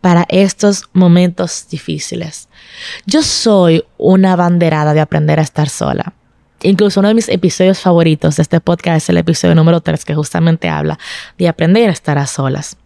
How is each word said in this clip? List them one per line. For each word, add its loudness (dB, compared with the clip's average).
para 2
estos 0
momentos 0
difíciles. -10
Yo 0
soy 2
una 4
abanderada 2
de 2
aprender 0
a 0
estar -4
sola. -6
Incluso 2
uno 2
de 2
mis -2
episodios 0
favoritos 2
de -2
este 0
podcast -2
es -4
el 0
episodio 0
número 4
tres, -4
que -8
justamente -2
habla -4
de 0
aprender 2
a -2
estar -4
a -2
solas. -6